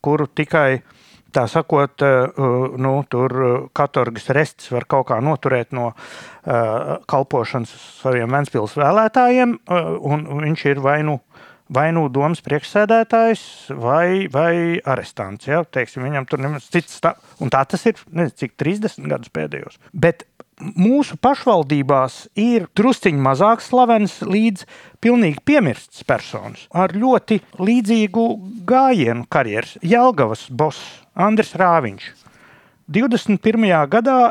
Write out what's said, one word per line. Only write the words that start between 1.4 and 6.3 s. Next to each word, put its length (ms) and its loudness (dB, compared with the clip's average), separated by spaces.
sakot, 560 -2
uh, 440 0
nu, 220 -2
tur, 320 -2
uh, 200 2
katorgas 640 -4
restes 400 -4
var 160 -6
kaut 220 -2
kā 100 0
noturēt 560 -2
no, 160 -4
uh, 1080 -6